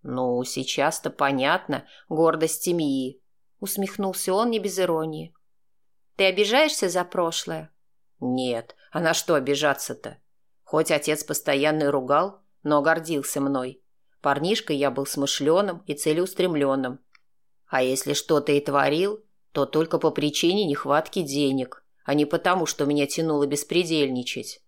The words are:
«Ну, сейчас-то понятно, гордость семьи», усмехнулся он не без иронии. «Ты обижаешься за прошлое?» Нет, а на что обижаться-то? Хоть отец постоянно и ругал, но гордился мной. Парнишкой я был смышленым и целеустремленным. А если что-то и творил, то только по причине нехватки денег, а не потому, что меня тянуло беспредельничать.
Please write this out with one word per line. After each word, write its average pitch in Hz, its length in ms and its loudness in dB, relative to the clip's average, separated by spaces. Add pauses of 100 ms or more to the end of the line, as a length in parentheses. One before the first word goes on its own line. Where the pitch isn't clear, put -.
«Ну, 127 420 -2
сейчас-то 135 640 -2
понятно, 139 760 0 (220)
гордость 160 540 2
семьи», 143 580 -2 (380)
усмехнулся 196 760 -4
он 226 160 2
не 226 100 0
без 190 200 -4
иронии. 160 540 -2 (800)
«Ты 196 100 4
обижаешься 208 640 2
за 175 160 0
прошлое?» 165 680 -4 (440)
Нет, 127 560 -4 (160)
а 156 80 -4
на 165 140 2
что 165 220 2
обижаться-то? 143 840 -2 (460)
Хоть 156 280 0
отец 151 320 0
постоянно 151 600 0
и 143 40 2
ругал, 143 540 0 (220)
но 147 180 4
гордился 160 580 0
мной. 135 440 -4 (380)
Парнишкой 147 560 0
я 139 140 2
был 139 140 -4
смышленым 160 800 0
и 151 80 -6
целеустремленным. 151 1040 0 (680)
А 131 160 0
если 135 300 -2
что-то 147 380 0
и 143 80 4
творил, 147 640 0 (280)
то 139 140 0
только 160 340 0
по 156 120 2
причине 170 540 0
нехватки 147 560 0
денег, 139 640 -2 (180)
а 135 100 -2
не 147 120 4
потому, 170 400 0
что 147 200 -2
меня 143 220 2
тянуло 151 400 0
беспредельничать. 143 1200 -2